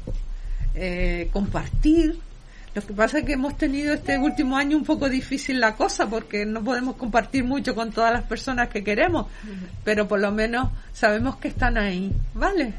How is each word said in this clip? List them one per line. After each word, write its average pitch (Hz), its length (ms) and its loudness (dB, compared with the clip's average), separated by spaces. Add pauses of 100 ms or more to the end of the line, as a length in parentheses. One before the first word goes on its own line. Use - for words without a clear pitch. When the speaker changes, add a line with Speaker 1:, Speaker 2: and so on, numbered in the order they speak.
(720)
Speaker 1:
eh, 180 600 0
compartir. 170 840 2 (560)
Lo 202 80 -4
que 208 120 -8
pasa 226 260 2
es 247 60 0
que 294 80 0
hemos 277 240 -2
tenido 294 360 0
este 302 240 0
último 269 400 2
año 285 200 2
un 285 80 0
poco 302 240 2
difícil 262 500 -2
la 220 160 4
cosa, 269 340 0
porque 214 360 -2
no 214 180 -4
podemos 254 320 0
compartir 247 480 0
mucho 247 320 -2
con 226 160 -4
todas 226 220 4
las 240 100 -2
personas 240 460 -2
que 190 140 -4
queremos, 233 420 2 (180)
Speaker 2:
Ujú. 214 100 -12 (300)
Speaker 1:
pero 208 240 2
por 202 140 2
lo 202 100 2
menos 226 380 0 (240)
sabemos 233 420 2
que - 140 -6
están 240 280 2
ahí, 196 340 0 (220)
¿vale? 285 460 0